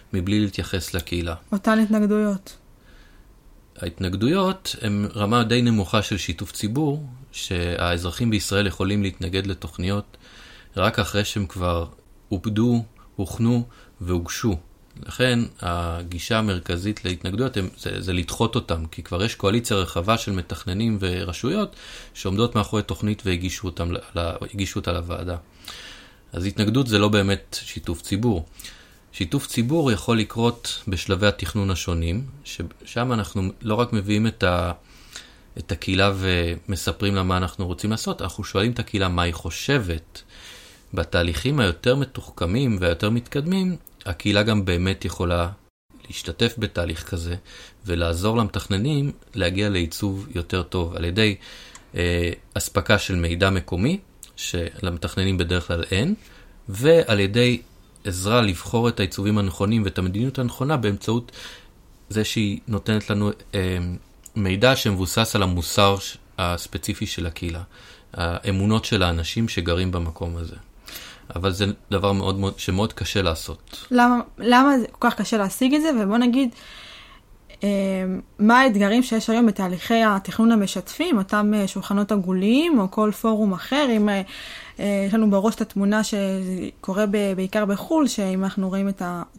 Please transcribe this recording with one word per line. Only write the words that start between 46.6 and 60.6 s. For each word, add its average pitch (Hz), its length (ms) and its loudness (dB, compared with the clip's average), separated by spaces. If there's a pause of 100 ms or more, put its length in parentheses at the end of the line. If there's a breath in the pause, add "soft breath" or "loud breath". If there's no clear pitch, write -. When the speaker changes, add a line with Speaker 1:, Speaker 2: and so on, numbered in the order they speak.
Speaker 1:
כזה, 85 320 -6 (500 loud breath)
ולעזור 85 520 0
למתכננים 120 720 0 (240)
להגיע 98 340 0
לעיצוב 95 680 -2
יותר 90 280 -2
טוב, 87 320 -4
על 87 100 -4
ידי, 98 300 2 (600 loud breath)
אה, 87 360 0 (220)
אספקה 101 460 2
של - 160 -2
מידע 85 340 2
מקומי, 98 500 0 (360)
שלמתכננים 90 1000 -2
בדרך 87 300 0
כלל 85 240 -2
אין, 131 240 2 (540 soft breath)
ועל 113 500 6
ידי 120 420 2 (420)
עזרה 104 380 2
לבחור 117 480 0
את 113 100 -2
העיצובים 101 380 0
הנכונים 101 460 2
ואת 98 140 -4
המדיניות 98 420 0
הנכונה, 131 380 0